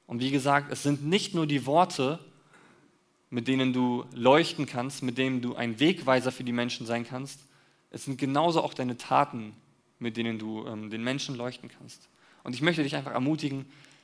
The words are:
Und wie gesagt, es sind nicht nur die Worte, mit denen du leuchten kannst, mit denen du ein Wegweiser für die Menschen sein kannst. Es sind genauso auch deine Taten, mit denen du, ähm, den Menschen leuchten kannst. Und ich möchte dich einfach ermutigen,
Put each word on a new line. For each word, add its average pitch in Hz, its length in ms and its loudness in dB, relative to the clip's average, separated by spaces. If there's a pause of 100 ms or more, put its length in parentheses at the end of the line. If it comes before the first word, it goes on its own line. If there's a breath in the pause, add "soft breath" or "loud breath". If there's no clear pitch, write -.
Und 120 140 -6
wie 131 100 0
gesagt, 143 400 2
es 123 120 -6
sind 143 220 2
nicht 185 300 0
nur 165 120 2
die 139 200 0
Worte, 156 520 2 (1120 soft breath)
mit 120 180 -4
denen 131 240 4
du 123 400 0
leuchten 135 540 4
kannst, 131 360 -6
mit 127 160 -2
denen 131 220 0
du 123 160 -4
ein 117 240 -2
Wegweiser 131 500 4
für 127 140 -6
die 120 80 -4
Menschen 120 340 -2
sein 117 200 -2
kannst. 131 340 -10 (500 soft breath)
Es - 140 -12
sind 135 140 -6
genauso 147 440 4
auch 143 120 -4
deine 123 220 -4
Taten, 123 580 0 (440)
mit 117 180 -6
denen 113 220 -2
du, 110 280 -8
ähm, 107 240 -10
den 110 120 -6
Menschen 135 340 -4
leuchten 120 320 -8
kannst. - 400 -20 (360 soft breath)
Und 127 100 -6
ich 123 80 -6
möchte 160 200 2
dich 139 120 -2
einfach 139 180 -6
ermutigen, 135 540 -2 (380 soft breath)